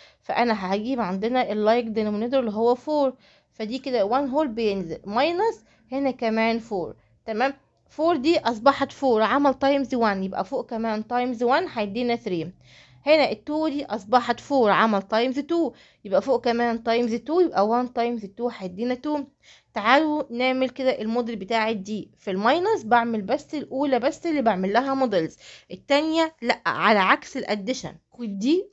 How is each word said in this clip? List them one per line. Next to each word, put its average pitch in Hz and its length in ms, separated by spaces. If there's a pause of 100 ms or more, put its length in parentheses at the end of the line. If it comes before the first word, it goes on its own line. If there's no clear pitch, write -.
(200)
فأنا 202 540
هجيب 240 260
عندنا 220 520
ال 208 140
like 233 220
denominator 214 460
اللي 240 180
هو 233 240
four، 285 360 (400)
فدي 220 260
كده 247 300
one 262 260
whole 302 140
بينزل، 196 580
minus 349 500 (360)
هنا 277 180
كمان 226 500
four، 180 340 (320)
تمام؟ 240 280 (440)
four 330 180
دي 302 220
أصبحت 262 540
four 240 280
عمل 262 340
times 277 340
one، 208 360
يبقى 190 200
فوق - 260
كمان 220 340
times 247 340
one 262 400
هيدينا 233 380
three. 180 300 (600)
هنا 294 260
ال 214 40 (140)
two 311 180
دي 285 160
أصبحت 233 560
four 262 280
عمل 196 340
times 240 340
two، 320 360 (320)
يبقى 190 180
فوق 294 220
كمان 233 340
times 233 320
two، 269 300
يبقى 240 440
one 247 40
times 240 360
two 233 280
هيدينا 196 420
two. 294 260 (540)
تعالوا 294 560
نعمل 254 400
كده 254 300
الموديل 226 360
بتاعي 220 380
دي 202 440
في - 120
الماينس، 285 540
بعمل 233 380
بس 254 320
الأولى 269 440
بس 269 280
اللي 302 160
بعمل 190 300
لها 269 220
موديلز، 214 420 (340)
التانية 320 720
لأ، 233 240
على 175 320
عكس 208 380
الأديشن، 208 580 (160)
خد 208 280
دي 302 340